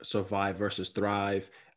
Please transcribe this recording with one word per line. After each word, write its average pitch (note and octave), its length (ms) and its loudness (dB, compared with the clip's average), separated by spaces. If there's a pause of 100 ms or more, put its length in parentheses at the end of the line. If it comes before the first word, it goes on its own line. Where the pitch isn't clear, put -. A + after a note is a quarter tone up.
survive G2 540 0
versus G2 340 -2
thrive. G2+ 580 0 (280)